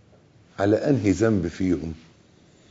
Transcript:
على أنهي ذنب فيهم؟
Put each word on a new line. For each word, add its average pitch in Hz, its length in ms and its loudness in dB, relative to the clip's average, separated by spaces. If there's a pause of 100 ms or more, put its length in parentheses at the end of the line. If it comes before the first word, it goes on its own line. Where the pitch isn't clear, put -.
(600)
على 101 160 2 (140)
أنهي 107 220 2
ذنب 95 360 0
فيهم؟ 82 460 -4 (760)